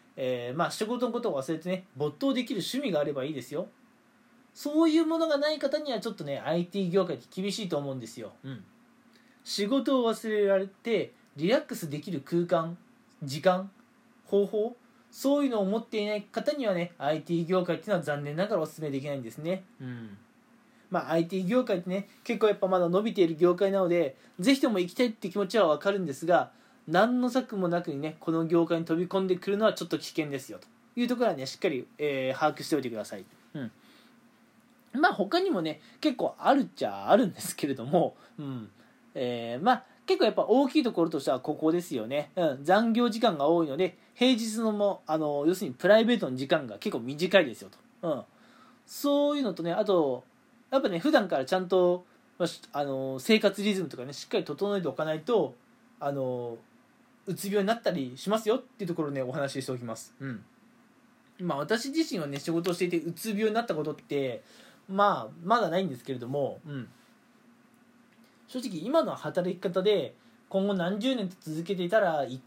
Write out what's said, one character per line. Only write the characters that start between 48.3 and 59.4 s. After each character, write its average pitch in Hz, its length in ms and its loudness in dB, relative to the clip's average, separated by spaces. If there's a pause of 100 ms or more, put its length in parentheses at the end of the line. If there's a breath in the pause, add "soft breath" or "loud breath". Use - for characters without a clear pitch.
そ 285 500 2
う - 20 0
い - 20 0
う 277 40 0
の 202 100 0
と 165 100 -8
ね、 170 80 0
あ 202 140 2
と、 165 400 2 (440)
や 269 100 2
っ - 20 4
ぱ 254 80 0
ね、 175 100 -2
普 285 120 2
段 226 180 4
か 160 80 0
ら 135 80 0
ち - 80 0
ゃ 185 60 2
ん 185 80 -4
と、 180 380 4 (320 soft breath)
ま 180 60 0
あ、 165 40 0
し-、 - 140 -10 (120)
あ 147 100 -2
の、 135 360 -4
生 220 200 4
活 202 240 0
リ 208 100 0
ズ 190 80 -2
ム 160 80 -6
と - 60 -12
か 123 100 -10
ね、 139 60 -12
し - 140 -14
っ - 20 -20
か 233 100 -2
り 180 60 0
整 196 320 -4
え 196 60 -2
て 165 60 -2
お 131 60 -2
か 156 120 -4
な 156 80 -2
い 156 80 -6
と、 202 340 0 (440)
あ 143 120 -4
の、 123 460 -4 (680)
う 190 80 -4
つ - 120 -8
病 202 160 0
に 190 60 0
な 226 80 2
っ 233 60 -14
た 190 100 0
り 131 260 -6
し - 120 -8
ま 214 80 2
す 220 120 -2
よ 233 80 2
っ - 40 -4
て - 220 -12
い - 20 -4
う - 40 -6
と 170 60 -4
こ 170 80 -2
ろ 147 60 -2
を - 20 -6
ね、 139 100 -4
お 123 100 -4
話 139 220 -4